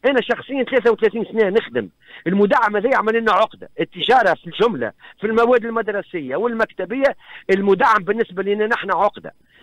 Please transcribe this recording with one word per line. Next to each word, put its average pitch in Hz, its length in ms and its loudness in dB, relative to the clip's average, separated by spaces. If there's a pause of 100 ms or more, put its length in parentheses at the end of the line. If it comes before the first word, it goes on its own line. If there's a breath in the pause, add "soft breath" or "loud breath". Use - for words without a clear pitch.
انا 262 160 2
شخصيا 254 420 -4
ثلاثة 233 280 2
وثلاثين 214 340 0
سنه 214 240 0
نخدم، 123 400 -2 (380 loud breath)
المدعم 208 480 2
هذا 226 220 2
عمل 220 220 0
لنا 220 120 0
عقده. - 380 0 (100)
التجاره 190 540 2
في - 140 -6
الجمله 165 440 -2 (300 loud breath)
في 202 60 -6
المواد 233 380 2
المدرسيه 196 720 -6
والمكتبيه، 226 800 -2 (340 loud breath)
المدعم 196 540 4
بالنسبه 196 400 -4
لنا 208 240 -2
نحن 208 240 -4
عقده. 185 420 -2 (300 soft breath)